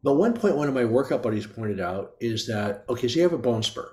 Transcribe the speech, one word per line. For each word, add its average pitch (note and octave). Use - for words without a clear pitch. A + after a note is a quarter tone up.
But C#3
one A3
point G3+
one D3
of C#3
my B2
workout B2+
buddies G#2+
pointed G#2
out F#2
is A2+
that, G#2
okay, A#2+
so A#2
you E3
have E3+
a D#3+
bone A2+
spur. -